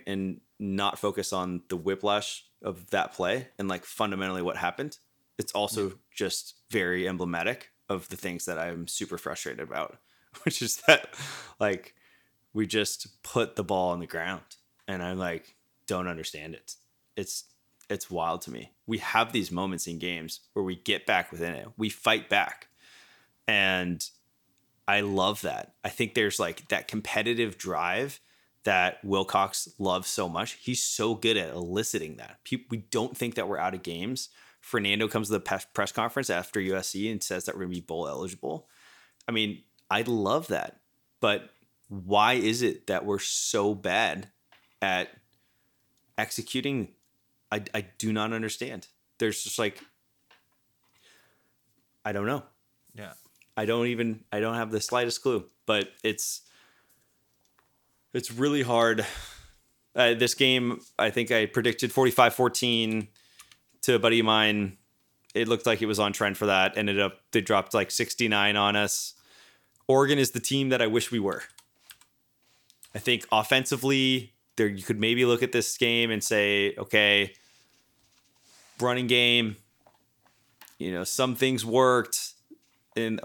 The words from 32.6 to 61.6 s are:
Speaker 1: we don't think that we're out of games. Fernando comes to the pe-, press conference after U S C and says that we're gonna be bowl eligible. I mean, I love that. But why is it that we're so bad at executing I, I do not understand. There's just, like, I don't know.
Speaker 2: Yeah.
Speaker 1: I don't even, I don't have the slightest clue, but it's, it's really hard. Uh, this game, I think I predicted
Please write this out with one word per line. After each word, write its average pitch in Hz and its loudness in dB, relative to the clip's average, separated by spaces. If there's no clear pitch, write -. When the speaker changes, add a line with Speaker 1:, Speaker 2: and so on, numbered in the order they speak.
Speaker 1:
we 117 -4
don't 113 -4
think 117 -6
that 98 -2
we're 98 -4
out 92 -2
of 90 -12
games. 92 -8
Fernando 104 0
comes 107 -2
to 107 0
the 101 0
pe-, 95 -4
press 101 -2
conference 117 -2
after 92 -2
U 92 -2
S 92 -4
C 104 -4
and 104 -6
says 92 -6
that - -6
we're 95 -8
gonna 90 -6
be 87 -8
bowl 82 -6
eligible. 90 -8
I 120 -4
mean, 107 -2
I 107 4
love 120 0
that. - -4
But 104 0
why 101 4
is 117 2
it - -2
that 98 0
we're 101 -2
so - 0
bad 95 0
at 92 0
executing 127 -4
I, 104 -4
I 107 -4
do 110 -2
not 107 -2
understand. 110 -8
There's 110 -2
just, - -6
like, 107 -2
I 107 -4
don't 101 -2
know. 135 -2
Speaker 2:
Yeah. 98 -16
Speaker 1:
I 110 -2
don't 117 2
even, 117 -2
I 104 0
don't 113 0
have 113 -2
the 107 0
slightest 120 -2
clue, 120 0
but 101 2
it's, - -2
it's 123 -4
really 139 0
hard. 117 4
Uh, 120 6
this 117 2
game, 127 4
I 110 4
think 117 0
I 110 6
predicted 117 0